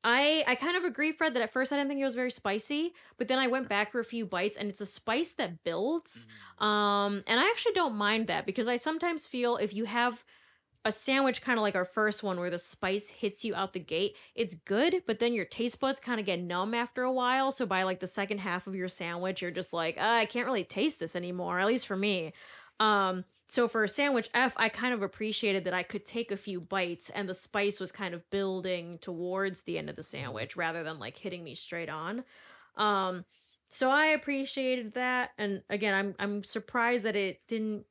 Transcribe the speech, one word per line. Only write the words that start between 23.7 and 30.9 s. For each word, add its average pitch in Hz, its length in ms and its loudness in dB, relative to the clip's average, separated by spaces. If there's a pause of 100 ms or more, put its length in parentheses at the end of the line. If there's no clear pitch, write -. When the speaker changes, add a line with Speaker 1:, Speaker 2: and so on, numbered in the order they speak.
Speaker 1:
sandwich 269 480 2
F, 247 220 4
I 226 120 4
kind 247 240 -2
of 214 80 -2
appreciated 202 640 0
that 175 100 -2
I 180 80 0
could 185 240 -8
take 233 260 -4
a 196 60 -4
few 185 240 -6
bites 175 480 -2
and 196 180 -4
the 185 60 -4
spice 202 460 -2
was 185 120 -6
kind 185 220 -6
of 170 160 -12
building 180 680 -2
towards 185 640 -4
the 170 160 -6
end 151 100 -8
of 147 60 -10
the 156 80 -10
sandwich 127 520 -6
rather 165 280 -4
than, 156 160 -8